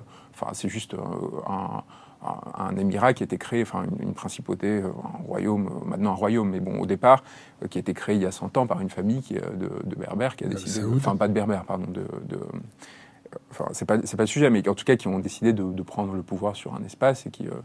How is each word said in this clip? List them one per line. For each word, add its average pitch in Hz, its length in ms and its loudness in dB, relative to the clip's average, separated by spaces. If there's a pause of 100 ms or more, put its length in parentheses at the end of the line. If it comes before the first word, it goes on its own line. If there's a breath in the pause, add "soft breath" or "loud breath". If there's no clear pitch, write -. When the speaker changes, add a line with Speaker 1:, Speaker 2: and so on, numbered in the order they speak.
(340 loud breath)
Speaker 1:
enfin, - 180 -6
c'est 104 160 -4
juste, - 260 -6
euh, - 40 -6 (480)
un, 98 360 -4 (400 loud breath)
un, - 440 -6
un 95 100 -2
émirat 98 380 4
qui - 80 -4
a - 20 0
été - 140 -2
créé, 117 240 0
enfin, 95 220 -2
une, 98 240 -4
une 95 60 -4
principauté, - 520 -4
euh, 101 220 2
un - 360 -8
royaume, 98 440 0
euh, - 200 -6
maintenant 101 220 2
un 95 60 0
royaume, 104 340 2
mais 92 100 -2
bon, 95 200 -2
au 95 60 -2
départ, 98 360 8 (400 loud breath)
euh, - 60 -4
qui - 100 -4
a - 20 0
été 98 140 -2
créé - 220 2
il 98 60 4
y 92 40 4
a 90 60 -2
cent - 240 -8
ans 127 100 4
par 92 140 0
une 95 100 -2
famille 110 320 0
qui, - 140 -6
euh, - 40 -2 (140)
de, 92 160 -4 (140)
de 98 100 -6
Berbères 110 420 -4
qui - 80 -6
a - 40 -2
Speaker 2:
D'Al - 80 -2
Speaker 1:
décidé, 101 240 -4
Speaker 2:
Saoud. 113 160 2
Speaker 1:
enfin, 101 200 4
pas 104 120 4
de 104 40 2
Berbères, 101 320 2
pardon, 95 220 -4
de, 92 160 -6 (260)
de, - 80 -6
euh, - 1040 -14 (120)
enfin, - 220 -6
c'est - 140 -6
pas, 107 180 4
c'est - 120 -6
pas 110 80 4
le 107 40 4
sujet, 143 220 6
mais 101 180 4
en 101 60 4
tout - 100 -8
cas 131 120 8
qui - 120 -2
ont 95 100 2
décidé 107 340 2
de, 101 120 0
de 92 180 -4
prendre 98 300 -4
le 92 100 -4
pouvoir 101 340 -2
sur - 180 -10
un - 100 -6
espace 135 420 2
et 117 40 -8
qui, - 160 -8
euh, - 60 -6 (120)